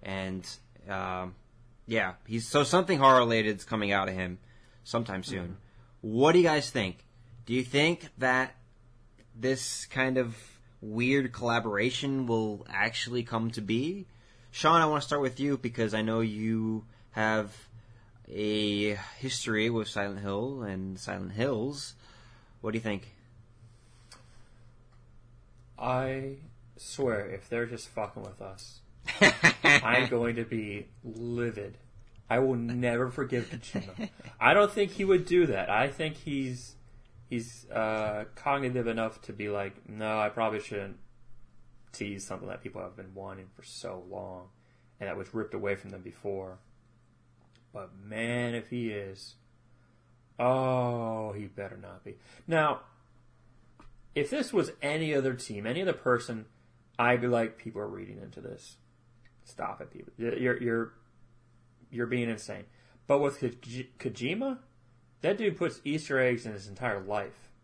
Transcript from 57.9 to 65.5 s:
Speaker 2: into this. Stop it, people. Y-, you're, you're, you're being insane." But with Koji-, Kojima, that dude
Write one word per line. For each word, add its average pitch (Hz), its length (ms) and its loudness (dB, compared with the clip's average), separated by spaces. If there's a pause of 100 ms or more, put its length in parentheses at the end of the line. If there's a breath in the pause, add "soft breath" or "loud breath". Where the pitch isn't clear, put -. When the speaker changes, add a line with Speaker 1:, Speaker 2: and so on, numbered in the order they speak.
Speaker 2:
into - 200 -16
this. - 360 -16 (640)
Stop - 360 -10
it, 78 120 -14
people. - 260 -18
Y-, 113 220 -2
you're, 123 220 0
you're, 117 320 -2 (1000)
you're 120 160 -4
being 120 220 0
insane." 107 360 -8 (400 soft breath)
But 143 140 6
with 139 200 0
Koji-, 123 500 -6 (100)
Kojima, 180 580 -4 (640)
that 196 160 2
dude 208 200 0